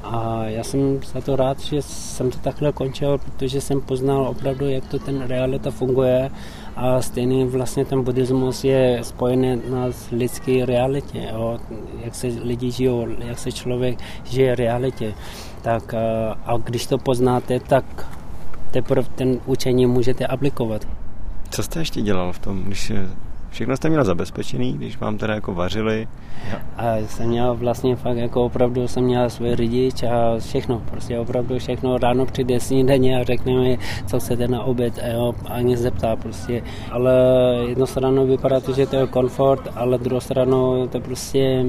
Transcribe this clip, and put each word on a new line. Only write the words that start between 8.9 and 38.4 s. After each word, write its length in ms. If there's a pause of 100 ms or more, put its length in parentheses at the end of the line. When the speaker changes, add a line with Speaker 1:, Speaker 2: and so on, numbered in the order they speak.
Speaker 1:
spojený 680
na 160 (260)
lidské 540
realitě, 680
jo? 280 (440)
Jak 120
se 120
lidi 440
žijou, 360 (120)
jak 200
se 120
člověk 480 (240)
žije 320
v 40
realitě. 540 (480)
Tak, 320
a, 60 (460)
a 120
když 280
to 120
poznáte, 640
tak 260 (840)
teprve 440
ten 300
učení 400
můžete 420
aplikovat. 600 (640)
Speaker 2:
Co 140
jste 160
ještě 220
dělal 320
v 60
tom, 240
když, 280 (580)
všechno 280
jste 120
měl 140
zabezpečený, 680
když 260
vám 180
teda 180
jako 180
vařili? 540 (680)
Speaker 1:
A 200 (100)
jsem 200
měl 280
vlastně 400
fakt 220
jako 280
opravdu 420
jsem 160
měl 260
svůj 260
řidič 480
a 360
všechno, 420 (100)
prostě 280
opravdu 400
všechno. 380
Ráno 280
přijde 340
snídaně 600
a 40
řekne 300
mi, 260 (280)
co 120
chcete 280
na 160
oběd, 400
a 40
jo, 280 (100)
ani 320
zeptá 380
prostě. 480 (280)
Ale 220 (540)
jednu 180
stranu 420
vypadá 320